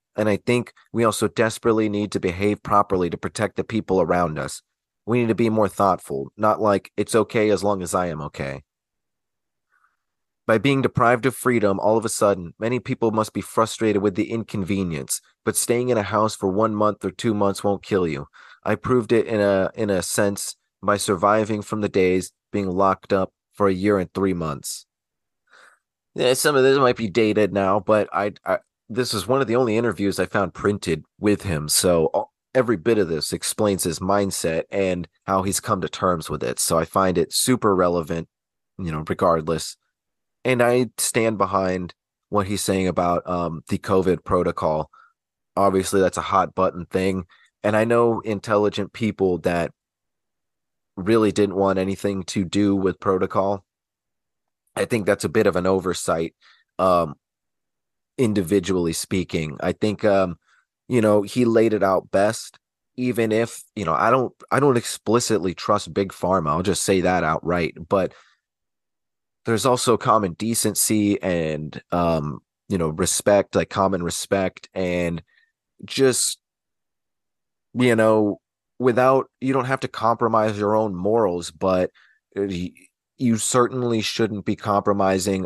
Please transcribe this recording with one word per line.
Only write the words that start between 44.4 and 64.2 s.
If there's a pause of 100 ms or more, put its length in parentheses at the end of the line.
Obviously,
that's
a
hot
button
thing. (380)
And
I
know
intelligent
people
that (1200)
really
didn't
want
anything
to
do
with
protocol. (1080)
I
think
that's
a
bit
of
an
oversight, (420)
um, (1040)
individually
speaking.
I
think,
um, (500)
you
know,
he
laid
it
out
best, (380)
even
if, (120)
you
know,
I
don't, (200)